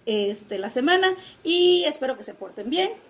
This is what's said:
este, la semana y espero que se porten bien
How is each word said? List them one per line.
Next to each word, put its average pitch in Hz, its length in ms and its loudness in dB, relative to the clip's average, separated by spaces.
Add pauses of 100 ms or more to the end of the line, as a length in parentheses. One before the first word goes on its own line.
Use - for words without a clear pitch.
este, 202 520 -4
la 196 100 -6
semana 370 460 2 (300)
y 349 400 4
espero 262 340 -4
que 208 60 -18
se 202 100 -16
porten 202 340 -12
bien 370 220 0 (200)